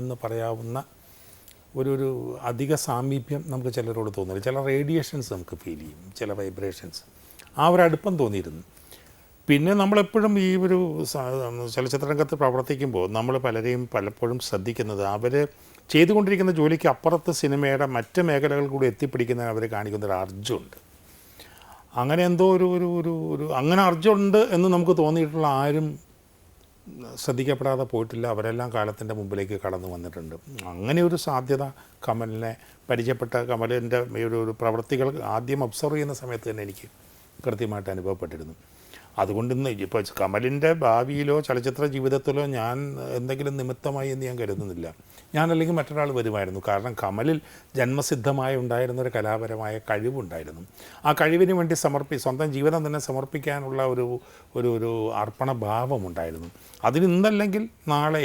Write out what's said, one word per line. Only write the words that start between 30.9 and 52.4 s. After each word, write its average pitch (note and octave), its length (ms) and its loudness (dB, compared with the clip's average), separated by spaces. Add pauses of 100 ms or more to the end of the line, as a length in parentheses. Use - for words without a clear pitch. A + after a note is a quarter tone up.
ഒരു D#3+ 180 0
സാധ്യത C3+ 380 -2 (420)
കമലിനെ, A2+ 460 -4 (340)
പരിചയപ്പെട്ട A#2+ 480 -2 (160)
കമലിൻ്റെ A#2+ 500 0 (180)
ഈ A#2 100 -2
ഒരു, A2+ 160 0
ഒരു A2 160 -2
പ്രവൃത്തികൾ A#2+ 500 0 (260)
ആദ്യം C3 320 -2
ഒബ്സർവ് D3 280 -2
ചെയ്യുന്ന C#3+ 260 -2
സമയത്ത് A#2+ 280 -8
തന്നെ G#2+ 180 -6
എനിക്ക് - 200 -16 (580)
കൃത്യമായിട്ട് G#2 440 -4
അനുഭവപ്പെട്ടിരുന്നു. F2 680 -6 (600)
അതുകൊണ്ട് G#2 360 0
ഇന്ന് C3+ 160 0 (140)
ഇപ്പോൾ G#2 180 0 (160)
കമലിൻ്റെ B2 500 2 (140)
ഭാവിയിലോ C#3+ 540 2 (100)
ചലച്ചിത്ര C3 380 -2 (100)
ജീവിതത്തിലോ C3+ 480 0 (160)
ഞാൻ A#2 180 -2 (400)
എന്തെങ്കിലും C3+ 440 -4
നിമിത്തമായി C3+ 540 -4
എന്ന് C3 120 -6
ഞാൻ B2 140 -6
കരുതുന്നില്ല. G2 460 -6 (480)
ഞാനല്ലെങ്കിൽ D#3+ 440 2
മറ്റൊരാൾ D3 300 -2 (100)
വരുമായിരുന്നു. G2+ 500 -2
കാരണം G#2 320 0
കമലിൽ A2+ 380 0 (400)
ജന്മസിദ്ധമായി C3+ 800 0
ഉണ്ടായിരുന്നൊരു B2 600 -2
കലാപരമായ A2 580 -2 (140)
കഴിവുണ്ടായിരുന്നു. F2+ 720 -4 (420)
ആ D3 160 6
കഴിവിന് F3 380 6
വേണ്ടി E3 260 2
സമർപ്പി-, C#3+ 400 0
സ്വന്തം C#3+ 320 0